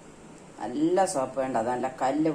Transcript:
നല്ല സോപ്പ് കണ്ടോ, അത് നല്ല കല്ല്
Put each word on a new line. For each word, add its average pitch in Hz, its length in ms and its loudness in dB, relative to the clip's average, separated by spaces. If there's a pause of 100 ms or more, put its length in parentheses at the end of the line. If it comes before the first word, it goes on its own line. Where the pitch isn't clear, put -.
(640)
നല്ല 160 420 2 (100)
സോപ്പ് 131 280 -2
കണ്ടോ, 127 200 0
അത് 120 120 -2
നല്ല 120 160 -2 (120)
കല്ല് 151 320 2